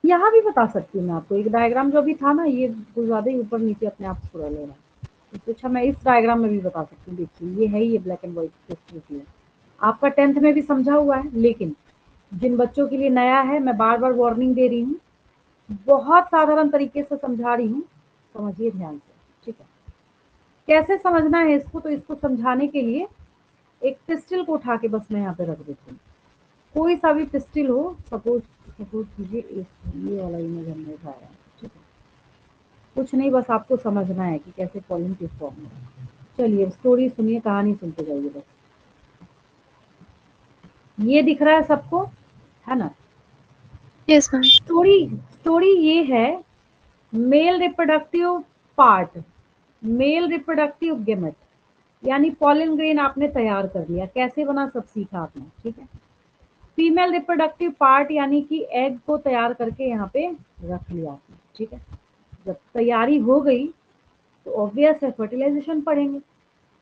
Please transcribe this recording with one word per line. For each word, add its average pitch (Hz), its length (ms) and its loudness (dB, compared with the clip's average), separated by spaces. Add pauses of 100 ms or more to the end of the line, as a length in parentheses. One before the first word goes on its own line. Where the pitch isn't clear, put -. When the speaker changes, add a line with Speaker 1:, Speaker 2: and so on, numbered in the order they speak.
Speaker 1:
यहाँ 349 280 4
भी 453 100 8
बता 330 260 2
सकती - 320 -6
हूँ 180 80 -4
मैं 170 60 -2
आपको, 165 220 -4
एक 208 160 0
diagram 240 400 2
जो 294 60 2
अभी 294 160 2
था 277 200 0
ना, 330 120 2
ये 254 220 0
कुछ 226 380 -6
ज़्यादा 220 260 -2
ही 254 80 -2
ऊपर 220 200 -4
नीचे 214 260 -2
अपने 196 220 -8
आप 185 100 -8 (160)
पूरा 156 140 -10
ले 147 80 -8
रहा 147 100 -12
है। 143 160 -20 (520)
इससे 208 180 -10
अच्छा 254 180 -8
मैं 247 140 0
इस 269 120 2 (100)
diagram 233 340 4
में 220 120 2
भी 208 80 -2
बता 165 240 -6
सकती - 280 -16
हूँ। 175 60 -10
देखिए, 170 340 -10
ये 214 160 0
है, 208 160 0
ये 226 160 0
black 180 260 -8
and 175 120 -10
white 165 140 -6 (140)
crystal 170 360 -16
clear। 143 240 -14 (560)
आपका 226 280 0
टेंथ 277 260 4
में 294 180 6
भी 294 80 2
समझा 277 320 0
हुआ 285 240 4
है, 277 180 -6
लेकिन 226 400 0 (560)
जिन 240 260 -2
बच्चों 247 300 0
के 262 100 -4
लिए 269 140 0
नया 254 300 4
है, 277 180 0
मैं 254 180 0
बार 226 200 2
बार 254 160 0
warning 240 420 2
दे 254 120 4
रही 233 140 0
हूँ, 269 140 -4 (920)
बहुत 277 400 4
साधारण 311 440 4
तरीके 285 340 -2
से 285 140 -6
समझा 240 360 -4
रही 233 140 0
हूँ, 262 140 -4 (540)
समझिए 208 360 -4
ध्यान 165 260 -10
से, - 160 -20 (320)
ठीक 226 120 -14
है। - 80 -20 (1000)
कैसे 311 320 4
समझना 330 400 2
है 311 160 4
इसको, 285 240 -4
तो 311 100 -8
इसको 294 280 -6
समझाने 262 500 -2
के 285 140 -2
लिए 254 260 -4 (720)
एक 269 160 -4 (100)
pistil 349 360 -6
को 320 100 -4
उठा 247 240 -2
के 226 100 -4
बस 214 240 -4
मैं 202 100 -2
यहाँ 190 120 -4
पे 175 120 -6
रख 156 140 -6
देती 139 320 -16
हूँ। - 80 -20 (760)
कोई 330 200 2
सा 311 180 2
भी 302 120 0
pistil 285 420 -4
हो, 302 280 -2 (140)
suppose, 233 320 -4 (280)
सपोज 214 380 -10
कीजिए 202 340 -12
एक, 185 240 -12 (320)
ये 196 240 -8
वाला 170 160 -10
इमेज 165 320 -10
हमने 156 240 -14
उठाया 151 220 -16
है, - 140 -20 (320)
ठीक 202 100 -18
है। - 100 -20 (1160)
कुछ 262 180 -6
नहीं, 269 180 0
बस 254 200 0
आपको 226 260 -2
समझना 190 460 -4
है 165 160 -2
कि 180 120 -18
कैसे 185 300 -10
pollen 180 360 -6
किस 170 140 -10
form 139 240 -14
में 151 100 -18
है। 131 420 -20 (300)
चलिए, 208 280 0
अब 185 60 -8
story 247 380 2
सुनिए, 226 300 -2
कहानी 202 360 0
सुनते 160 280 -10
जाइए 143 260 -6
बस। 143 140 -14 (2500)
ये 254 260 4
दिख 285 180 2
रहा 302 140 6
है 311 80 4
सबको, 311 400 -2 (640)
है 254 100 -2
ना? 180 120 -4 (1160)
Speaker 2:
यस, 294 260 8
ma'am। 262 100 0
Speaker 1:
Story, 349 640 6 (260)
story 339 440 2
ये 320 280 4
है, 262 380 0 (720)
male 294 480 4
reproductive 339 840 0 (340)
part, 190 420 4 (640)
male 277 500 0
reproductive 302 720 -4
gamut, 185 320 -4 (680)
यानी 277 280 2
pollen 311 440 2
grain 311 240 0
आपने 277 300 -2
तैयार 214 380 -2
कर 180 220 -8
लिया। 180 180 -4
कैसे 254 380 -4
बना, 277 240 -4
सब 247 160 -10
सीखा 190 340 -10
आपने, 151 240 -12 (200)
ठीक 226 160 -12
है। 254 80 -20 (920)
female 339 360 2
reproductive 339 640 -2
part 285 320 4
यानी 285 300 0
कि 311 320 -6
एग 254 340 -2
को 302 120 0
तैयार 240 340 0
करके 247 360 -6
यहाँ 208 240 -6
पे 302 140 -2 (360)
रख 175 280 -10
लिया 160 200 -8
आपने, - 240 -20 (220)
ठीक 220 160 -10
है। 247 80 -18 (640)
जब 190 100 -8 (180)
तैयारी 240 460 2
हो 254 220 4
गई 269 260 0 (800)
तो - 80 -10
obvious 277 500 0
है 262 80 -2
fertilization 285 720 -4
पढ़ेंगे, 285 380 -2 (640)